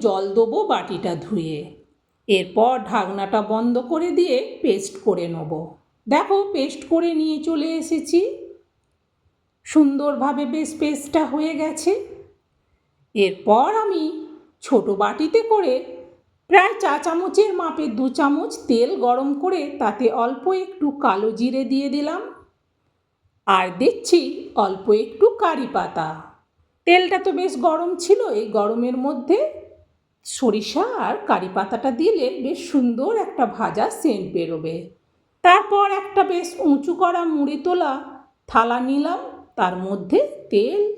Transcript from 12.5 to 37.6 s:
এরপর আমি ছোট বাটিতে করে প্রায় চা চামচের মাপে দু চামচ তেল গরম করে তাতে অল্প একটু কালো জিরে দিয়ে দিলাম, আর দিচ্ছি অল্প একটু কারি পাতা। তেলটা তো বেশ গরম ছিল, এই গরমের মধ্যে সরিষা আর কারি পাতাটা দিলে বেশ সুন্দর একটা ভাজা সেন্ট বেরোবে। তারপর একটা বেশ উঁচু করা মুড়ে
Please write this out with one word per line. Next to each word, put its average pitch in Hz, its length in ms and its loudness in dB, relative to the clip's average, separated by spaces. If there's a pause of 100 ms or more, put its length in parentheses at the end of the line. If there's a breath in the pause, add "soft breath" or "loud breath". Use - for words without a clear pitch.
এরপর 208 520 4 (160)
আমি 359 200 -2 (600)
ছোট 220 200 2 (160)
বাটিতে 311 400 0 (120)
করে 339 220 2 (720)
প্রায় 381 300 6
চা 302 140 0 (120)
চামচের 370 480 2
মাপে 320 320 -4 (120)
দু 262 120 0
চামচ 294 420 0 (160)
তেল 240 220 4 (160)
গরম 262 240 2 (100)
করে 370 220 0 (180)
তাতে 233 260 0 (180)
অল্প 269 200 -4 (200)
একটু 294 240 -4 (160)
কালো 214 280 2
জিরে 247 400 -2
দিয়ে 277 180 0
দিলাম, 294 320 -4 (1300)
আর 190 180 4 (120)
দিচ্ছি 330 440 2 (340)
অল্প 190 300 0 (180)
একটু - 220 2 (140)
কারি 311 360 0
পাতা। 170 340 -4 (760)
তেলটা 370 380 6
তো 381 140 0
বেশ 359 140 -2 (140)
গরম 339 240 0 (120)
ছিল, 440 160 6 (200)
এই 226 80 -4 (100)
গরমের 233 400 0
মধ্যে 277 420 0 (840)
সরিষা 233 600 -2 (200)
আর 233 100 -2 (100)
কারি 190 280 0
পাতাটা 240 380 -2
দিলে 320 360 2 (160)
বেশ 294 160 -4 (120)
সুন্দর 254 400 2 (140)
একটা - 180 -2 (140)
ভাজা 202 280 -2 (140)
সেন্ট 202 340 0
বেরোবে। 165 420 -4 (680)
তারপর 403 440 6 (140)
একটা - 220 0
বেশ 349 240 -2 (220)
উঁচু 285 260 2
করা 349 300 2
মুড়ে 294 400 0